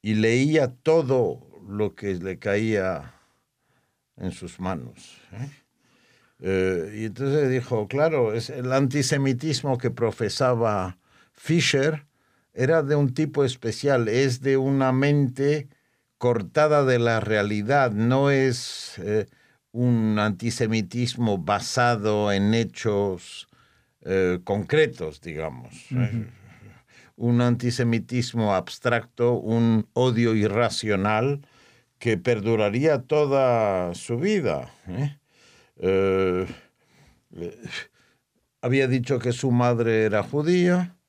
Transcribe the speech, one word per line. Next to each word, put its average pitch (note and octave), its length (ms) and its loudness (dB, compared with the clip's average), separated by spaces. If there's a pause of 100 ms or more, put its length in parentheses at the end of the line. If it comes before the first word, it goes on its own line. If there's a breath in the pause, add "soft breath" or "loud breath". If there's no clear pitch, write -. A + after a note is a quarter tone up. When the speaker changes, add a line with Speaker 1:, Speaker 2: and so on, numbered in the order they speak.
Speaker 1:
y G#2+ 120 0
leía B2+ 540 4
todo C3 720 2 (260)
lo G2+ 280 -4
que G2+ 200 -6
le F2+ 240 -8
caía G2 760 -2 (1000 soft breath)
en F#2 160 -6
sus - 280 -16
manos, D#2 580 -8 (140)
¿eh? C3 180 -12 (880 soft breath)
Eh, F#2 640 -2
y A2 60 -6
entonces C3+ 440 0
dijo, A#2+ 380 -2
claro, C#3 460 0
es A2+ 160 -6
el B2+ 220 -6
antisemitismo C3+ 1040 0
que B2 120 -2
profesaba A2+ 1080 -2 (340 soft breath)
Fischer D#3 760 0 (460)
era D#3 300 2
de C#3 120 0
un C#3 200 2
tipo C#3+ 300 0
especial, B2+ 640 0
es B2+ 340 0
de C3+ 160 2
una C3+ 340 2
mente C#3 760 0 (500 soft breath)
cortada C#3 680 2
de B2+ 140 4
la A#2 220 2
realidad, G#2+ 720 0
no B2+ 380 2
es, C3 680 -2
eh, G#2 280 -2 (460 soft breath)
un A2+ 460 2
antisemitismo A2+ 1200 -2
basado G#2 960 0
en G2+ 220 2
hechos, G2+ 960 -4 (540 soft breath)
eh, F#2 420 0
concretos, G2+ 760 -2
digamos, D2+ 540 -10 (160)
¿eh? B2 220 -2
Speaker 2:
Ujú. A2 140 -6 (1000 loud breath)
Speaker 1:
Un A#2+ 120 4
antisemitismo A#2 1120 -2
abstracto, A#2+ 800 -2
un A2+ 600 2
odio A#2 400 2
irracional G#2+ 1040 0 (580 soft breath)
que A2 200 0
perduraría A2+ 840 2
toda A#2+ 920 2
su A#2+ 240 -6
vida, C3 520 -2 (160)
¿eh? C#3 320 -6 (600 soft breath)
Eh, F#2+ 680 0 (880 loud breath)
eh, F2 220 -12 (1040 loud breath)
había C3+ 260 2
dicho B2+ 300 0
que B2 140 -2
su B2+ 180 -2
madre A#2 540 2
era G#2 180 2
judía. F3+ 760 0 (120)